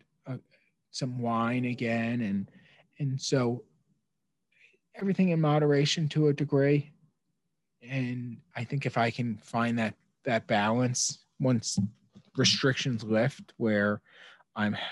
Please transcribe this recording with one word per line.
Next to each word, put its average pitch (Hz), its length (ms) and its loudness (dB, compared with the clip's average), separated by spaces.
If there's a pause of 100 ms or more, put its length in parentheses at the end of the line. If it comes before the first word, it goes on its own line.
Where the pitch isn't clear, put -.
(260)
uh, 131 100 -8 (540)
some 123 280 -6
wine 117 460 0
again. 117 560 -2
And, 101 300 -2 (480)
and 139 200 -2
so 123 460 0 (1300)
everything 190 360 2
in 160 100 2
moderation 151 680 4
to 151 180 2
a 143 60 4
degree. 143 580 2 (880)
And 123 560 -6 (160)
I 120 100 -6
think 135 200 -4
if 123 140 -4
I 117 120 2
can 117 280 -4
find 117 400 -2
that, 107 160 -2 (300)
that 117 240 0
balance 120 720 0 (180)
once 127 400 0 (580)
restrictions 127 680 0
lift, 110 520 -2
where 104 460 0 (540)
I'm 107 200 0 (140)